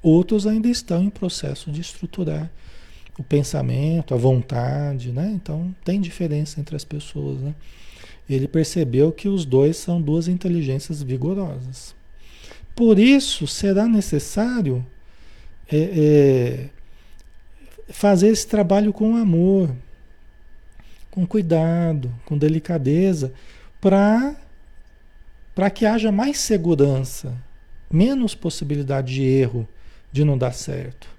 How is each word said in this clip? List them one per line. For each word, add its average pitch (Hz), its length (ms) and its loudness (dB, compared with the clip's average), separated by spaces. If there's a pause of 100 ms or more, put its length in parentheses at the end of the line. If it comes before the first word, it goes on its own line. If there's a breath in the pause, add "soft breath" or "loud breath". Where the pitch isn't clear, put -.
Outros 180 420 4
ainda 220 220 2
estão 185 360 0
em 202 60 0
processo 151 640 -6
de 156 100 -6
estruturar 160 720 -6 (640 soft breath)
o 143 60 -12
pensamento, 143 920 -2
a 127 40 0
vontade, 127 920 0
né? 165 220 -4
Então, 170 400 -6 (100)
tem 190 160 -2
diferença 151 600 -4
entre 147 160 -8
as 139 80 -8
pessoas, 143 560 -8
né? 143 160 -6 (760 loud breath)
Ele 135 180 0
percebeu 151 640 2
que - 160 -8
os 190 180 -2
dois 139 320 2
são 175 220 -2
duas 160 280 0
inteligências 160 720 -2
vigorosas. 131 960 -6 (800 loud breath)
Por 226 240 6
isso, 262 480 4
será 202 400 2
necessário, 196 1000 0 (840 soft breath)
é, 151 60 2
é, 139 920 4 (1160 soft breath)
fazer 202 420 4
esse 214 180 0
trabalho 208 440 2
com 220 240 0
amor, 185 580 2 (1400 soft breath)
com 180 160 -2
cuidado, 165 880 0 (120)
com 147 120 -4
delicadeza, 156 960 0 (480 soft breath)
pra, 214 560 4 (1160)
pra 190 160 2
que 214 160 0
haja 214 260 2
mais 262 280 0
segurança, 143 960 0 (560)
menos 240 460 2
possibilidade 139 800 -4
de 135 100 -2
erro, 127 440 2 (440 soft breath)
de 143 140 2
não 143 120 2
dar 127 140 0
certo. 131 560 -10 (120)